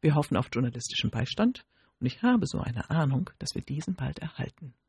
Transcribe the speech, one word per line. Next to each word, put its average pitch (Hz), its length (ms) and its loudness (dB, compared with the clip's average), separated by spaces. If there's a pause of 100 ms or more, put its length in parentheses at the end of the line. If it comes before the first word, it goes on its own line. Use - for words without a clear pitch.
Wir 156 140 4
hoffen 147 220 2
auf 110 160 2
journalistischen 120 580 -2
Beistand 208 540 0 (360)
und 123 60 0
ich - 160 -2
habe 240 240 4
so - 120 -4
eine - 320 -4
Ahnung, 151 480 2
dass - 160 -8
wir - 80 -4
diesen 156 340 -4
bald 139 220 -4
erhalten. - 560 -8 (140)